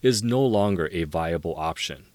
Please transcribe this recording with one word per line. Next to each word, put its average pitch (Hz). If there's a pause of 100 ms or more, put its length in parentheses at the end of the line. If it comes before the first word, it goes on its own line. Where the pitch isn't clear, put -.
is 120
no 123
longer 101
a 85
viable 82
option. 78